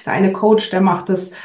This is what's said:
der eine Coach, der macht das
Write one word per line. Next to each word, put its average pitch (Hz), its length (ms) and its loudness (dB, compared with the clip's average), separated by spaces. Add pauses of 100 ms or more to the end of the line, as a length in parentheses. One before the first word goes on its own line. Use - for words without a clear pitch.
der - 60 -6
eine 190 220 2
Coach, 214 360 2
der 190 120 0
macht 180 260 0
das 185 240 -4 (140)